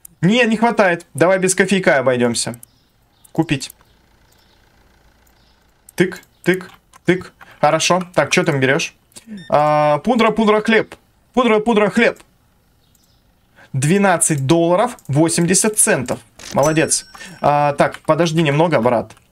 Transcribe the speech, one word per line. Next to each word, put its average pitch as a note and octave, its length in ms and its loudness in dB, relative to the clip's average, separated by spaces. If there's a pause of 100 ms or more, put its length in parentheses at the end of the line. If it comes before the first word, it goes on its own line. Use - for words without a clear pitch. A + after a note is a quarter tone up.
(220)
Не, A3+ 240 2
не A3+ 100 -2
хватает. G#3+ 560 0
Давай F3+ 260 2
без F#3 160 -2
кофейка F#3 440 2
обойдемся. B2 600 -2 (800)
Купить. D3+ 340 -4 (2250)
Тык, F#3 280 -2 (200)
тык, F#3 280 -4 (340)
тык. F3+ 300 -2 (260)
Хорошо. D#3+ 420 0 (120)
Так, D3 160 0
че F3+ 140 0
там D3 160 -2
берешь? C#3 340 0 (560)
А, D3+ 480 2
пудра, A3+ 320 0
пудра, G#3+ 320 0
хлеб. A3 320 -2 (400)
Пудра, A3 260 2
пудра, G#3+ 300 0
хлеб. A3+ 280 0 (1600)
Двенадцать E3 720 0
долларов E3+ 500 2 (100)
восемьдесят E3+ 720 0
центов. - 400 -2 (360)
Молодец. D3+ 540 0 (340)
А, D3 320 2
так, C#3+ 320 -2
подожди D#3+ 360 0
немного, D3 380 0
брат. A2+ 340 -2 (180)